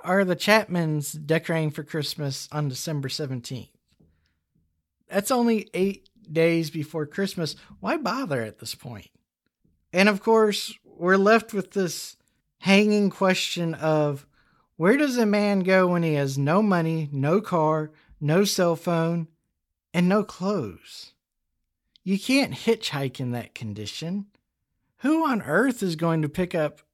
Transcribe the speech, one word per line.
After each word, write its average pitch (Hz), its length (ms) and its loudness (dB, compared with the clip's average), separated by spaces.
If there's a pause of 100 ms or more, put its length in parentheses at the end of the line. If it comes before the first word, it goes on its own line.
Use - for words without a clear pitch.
are 190 220 2
the 180 100 0
Chapmans 165 880 0
decorating 160 460 0
for 147 140 -12
Christmas 143 680 -6
on 151 160 -4
December 139 400 -6
seventeenth? 131 640 -10 (1400)
That's 202 240 -2
only 233 420 2
eight 190 360 -2 (200)
days 165 400 2
before 156 360 -6
Christmas. 175 500 -6 (240)
Why 226 160 -2
bother 226 460 -4
at 110 180 -10
this - 160 -12
point? 117 340 -16 (840)
And 196 160 6
of 202 120 0
course, 220 600 2
we're 180 320 2
left 220 380 4
with 190 180 -4
this - 460 -4 (400)
hanging 208 520 4
question 175 640 0
of, 151 540 0 (480)
where 190 220 4
does 285 180 0
a 233 100 2
man 202 360 2
go 185 260 4
when 175 160 0
he 160 120 0
has 139 220 -2
no 147 240 2
money, 165 520 0
no 143 260 0
car, 156 520 0 (280)
no 156 240 2
cell 180 320 2
phone, 165 540 -2 (640)
and 175 160 2
no 208 160 2
clothes? 170 880 -8 (880)
You 196 160 -2
can't 262 340 0
hitchhike 143 680 -4
in 123 100 -4
that 120 240 -8
condition. 117 680 -8 (720)
Who 320 280 0
on 247 180 0
earth 226 380 0
is 180 140 -2
going 160 280 0
to 147 60 -2
pick 180 240 -4
up 151 280 -2 (120)